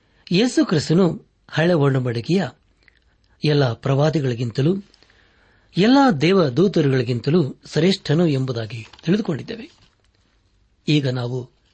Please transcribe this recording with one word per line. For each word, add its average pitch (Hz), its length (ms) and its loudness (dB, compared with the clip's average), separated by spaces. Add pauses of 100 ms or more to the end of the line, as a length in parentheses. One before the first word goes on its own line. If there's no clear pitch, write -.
(320)
ಯೇಸು 247 340 0
ಕ್ರಿಸ್ತನು 165 640 0 (220)
ಹಳೆ 170 220 0
ಒಡಂಬಡಿಕೆಯ 135 760 0 (960)
ಎಲ್ಲ 143 280 2
ಪ್ರವಾದಿಗಳಿಗಿಂತಲೂ 135 1040 -2 (1000)
ಎಲ್ಲ 240 220 4 (220)
ದೇವದೂತರುಗಳಿಗಿಂತಲೂ 143 1300 2 (120)
ಶ್ರೇಷ್ಠನು 170 600 0
ಎಂಬುದಾಗಿ 120 600 -4 (180)
ತಿಳಿದುಕೊಂಡಿದ್ದೇವೆ. 214 640 -4 (1200)
ಈಗ 147 200 0
ನಾವು 123 420 -6 (240)